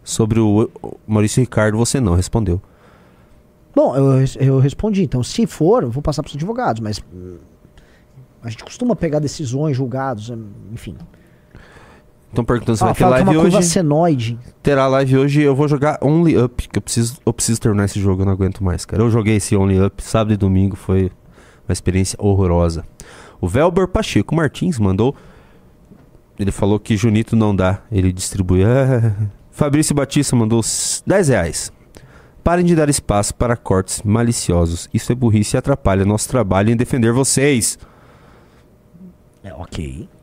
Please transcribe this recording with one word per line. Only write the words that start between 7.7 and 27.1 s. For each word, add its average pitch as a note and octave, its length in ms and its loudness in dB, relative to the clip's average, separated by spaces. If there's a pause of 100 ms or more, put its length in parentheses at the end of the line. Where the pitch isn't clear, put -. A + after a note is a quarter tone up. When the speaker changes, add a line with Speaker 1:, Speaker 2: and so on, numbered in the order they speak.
Speaker 2:
a A#2 80 -12
gente A2 140 -12
costuma - 320 -4
pegar D3+ 240 -2
decisões, C#3+ 560 -4
julgados, B2+ 540 -6
hum, A2+ 160 -12 (260)
enfim. A2 240 -14 (1400)
Speaker 1:
Tão A#2+ 120 -2
perguntando A#2 320 0
se - 60 -2
Speaker 2:
Ah, - 40 2
Speaker 1:
vai - 80 0
ter - 80 -2
Speaker 2:
fala - 140 4
que - 40 4
é F#3 40 4
Speaker 1:
live D#3 120 4
Speaker 2:
uma D#3+ 60 4
curva F3 140 4
Speaker 1:
hoje. F#3 100 2
Speaker 2:
senoide. D3 720 0 (240)
Speaker 1:
Terá C3+ 240 2
live C3+ 300 2
hoje. C#3+ 240 2
Eu C#3 120 4
vou C#3+ 140 2
jogar D3 340 0
Only D3+ 360 4
Up, B2 320 -2
que - 80 -4
eu G#2 40 -4
preciso, A#2 440 -4
eu A#2 80 0
preciso - 260 -2
terminar G2+ 240 0
esse G2+ 160 -4
jogo, F#2+ 220 0
eu F#2+ 40 0
não F#2+ 60 0
aguento F#2 320 -2
mais, F2+ 220 -4
cara. F2+ 180 -2
Eu A#2 80 2
joguei A2 240 2
esse G2+ 220 -2
Only G2 260 2
Up - 180 -4
sábado G#2+ 320 0
e G#2 40 0
domingo, F#2+ 380 2
foi F#2+ 360 -2 (580)
uma - 20 -2
experiência F#2 480 -2
horrorosa. F2 640 0 (560)
O F#2 80 -4
Velber E3+ 400 2
Pacheco - 480 -2
Martins E3 440 -2
mandou, G#2 360 2 (1200)
ele G2+ 140 -2
falou G#2 260 0
que G#2+ 200 -2
Junito A2 400 0